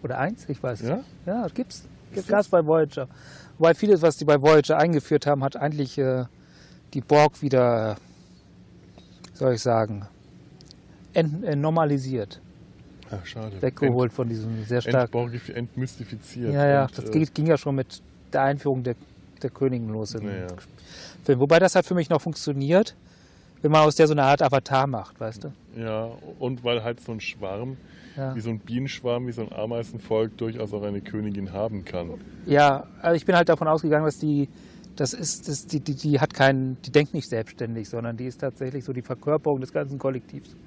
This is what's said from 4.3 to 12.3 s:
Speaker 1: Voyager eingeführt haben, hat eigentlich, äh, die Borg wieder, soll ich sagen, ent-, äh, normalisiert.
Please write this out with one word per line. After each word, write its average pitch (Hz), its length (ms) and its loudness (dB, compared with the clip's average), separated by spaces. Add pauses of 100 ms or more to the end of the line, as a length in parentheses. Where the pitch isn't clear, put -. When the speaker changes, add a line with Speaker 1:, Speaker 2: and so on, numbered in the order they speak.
Speaker 1:
Voyager 156 360 8
eingeführt 156 500 2
haben, 143 160 2
hat 139 120 -2
eigentlich, 147 420 -4
äh, 131 260 0 (720)
die - 80 -4
Borg 151 400 6
wieder, 120 560 2 (1400)
soll 131 200 0
ich 113 80 -4
sagen, 107 440 0 (1080)
ent-, 165 300 0
äh, 160 120 -2
normalisiert. 143 880 0 (680)